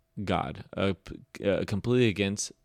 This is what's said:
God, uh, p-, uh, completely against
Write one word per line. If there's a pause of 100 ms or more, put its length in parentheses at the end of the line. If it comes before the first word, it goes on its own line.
(240)
God, (120)
uh, (100)
p-,
uh,
completely
against (120)